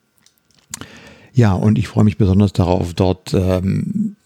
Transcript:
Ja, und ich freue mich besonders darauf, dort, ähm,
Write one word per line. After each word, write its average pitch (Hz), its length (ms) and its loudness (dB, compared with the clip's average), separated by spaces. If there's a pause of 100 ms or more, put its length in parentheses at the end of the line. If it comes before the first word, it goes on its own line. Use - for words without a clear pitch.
(1300)
Ja, 107 200 4
und 104 260 0
ich 95 80 -4
freue 113 160 0
mich 107 140 0
besonders 98 360 2
darauf, 90 400 0
dort, 92 400 -2
ähm, 95 800 -2 (100)